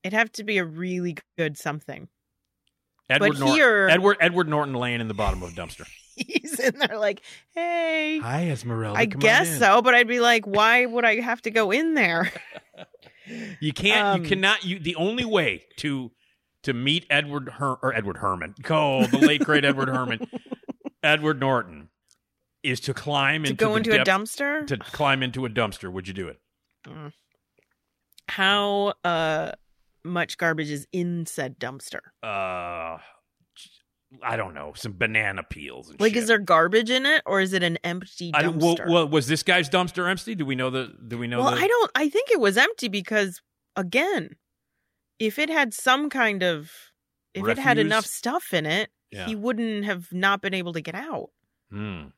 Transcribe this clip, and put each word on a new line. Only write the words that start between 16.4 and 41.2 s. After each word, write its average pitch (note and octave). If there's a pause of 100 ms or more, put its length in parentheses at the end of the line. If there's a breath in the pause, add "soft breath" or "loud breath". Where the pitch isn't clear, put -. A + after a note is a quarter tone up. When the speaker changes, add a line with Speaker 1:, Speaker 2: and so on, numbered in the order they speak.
Speaker 2:
to C3+
meet C#3
Edward C#3+
Her-, C3
or B2+
Edward G2+
Herman. F#2 (120)
Oh, D3
the C3+
late, D3+
great D3
Edward C3+
Herman. B2+ (380)
Speaker 1:
<laughs> -
Speaker 2:
Edward D3+
Norton G#2 (760)
is B2+
to C#3
climb D3
Speaker 1:
To C3+
Speaker 2:
into G3
Speaker 1:
go G#3+
Speaker 2:
the G#3+
Speaker 1:
into A3
a C3+
Speaker 2:
depth-, F#3+
Speaker 1:
dumpster? C#4+
Speaker 2:
to -
climb C3+
into B2+
a -
dumpster. G#2+
Would F#2
you F#2
do F#2
it? C2 (460)
Speaker 1:
Mm. D3+ (1160)
How, G3+ (100)
uh, D#3+ (520)
much F3
garbage D#3+
is C#3+
in F3
said C3+
dumpster? C3 (240)
Speaker 2:
Uh, F2 (1200 loud breath)
I A#2
don't F#2+
know. D2
Some A2
banana G#2
peels C2
and D2+
Speaker 1:
Like, G#3+
Speaker 2:
shit. A#3
Speaker 1:
is G#3+
there A3+
garbage F#3
in C4
it, D4+
or G3
is F#3+
it F3+
an E3+
empty F3
dumpster? D3+
Speaker 2:
I D3+
don't, E3
well, E3+ (100)
well, E3+
was D3
this D3+
guy's F3
dumpster F3+
empty? F#3+
Do D#3+
we C3+
know B2+
the, B2+ (160)
do A#2
we A#2+